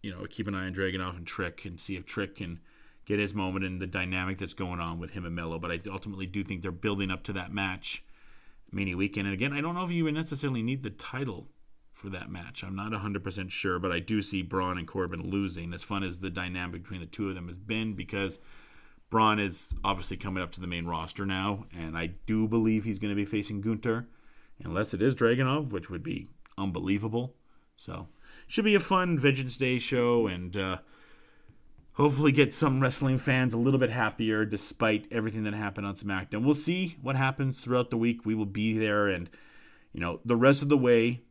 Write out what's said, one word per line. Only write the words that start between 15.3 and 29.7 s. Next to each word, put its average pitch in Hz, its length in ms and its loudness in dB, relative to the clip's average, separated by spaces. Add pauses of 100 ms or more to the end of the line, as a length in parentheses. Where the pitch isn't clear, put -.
As 82 100 -8
fun 98 220 -2
as 87 160 -6
the 92 100 -4
dynamic 90 520 -6
between 90 180 -10
the 85 60 -10
two 98 240 -4
of 92 40 -6
them 87 140 -10
has 87 80 -12
been, 110 380 -4
because 98 440 -4 (720)
Braun 107 300 4
is 92 420 -4
obviously 95 360 -2
coming 95 240 -4
up 85 100 -6
to - 80 -14
the 92 60 -6
main 87 200 -4
roster 85 400 -4
now, 98 380 -2 (120)
and 80 200 -6
I 85 140 -2 (160)
do 110 200 2
believe 110 380 4
he's 107 140 -2
gonna 104 160 -2
be 101 100 0
facing 101 380 -2
Gunther, 113 440 0 (560)
unless 85 300 -2
it 92 80 -4
is 127 140 6
Dragunov, 131 560 4
which 95 180 -6
would 87 140 -6
be - 260 -6 (300)
unbelievable. 101 800 0 (380)
So, 87 340 -12 (380)
should 220 200 2
be 208 80 8
a 196 60 8
fun 185 380 4
Vengeance 131 380 4
Day 127 220 2